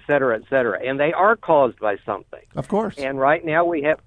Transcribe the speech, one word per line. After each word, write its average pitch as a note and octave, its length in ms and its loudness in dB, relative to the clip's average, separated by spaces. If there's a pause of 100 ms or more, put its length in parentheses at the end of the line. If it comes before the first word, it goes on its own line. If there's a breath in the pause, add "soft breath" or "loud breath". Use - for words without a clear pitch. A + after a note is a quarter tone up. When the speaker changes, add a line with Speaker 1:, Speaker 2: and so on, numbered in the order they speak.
Speaker 1:
cetera, C3 300 0
et A2 120 -8
cetera. A#2+ 340 0
And C3+ 160 -6
they D3+ 140 0
are F#3+ 220 2
caused C#3+ 440 2
by G#2 260 -2
something. - 360 -8 (140)
Speaker 2:
Of C#3 120 -8
course. G#3+ 300 -2
Speaker 1:
And C3+ 220 -6
right D3+ 260 2
now D#3+ 200 2
we E3+ 180 -2
have, D#3 240 0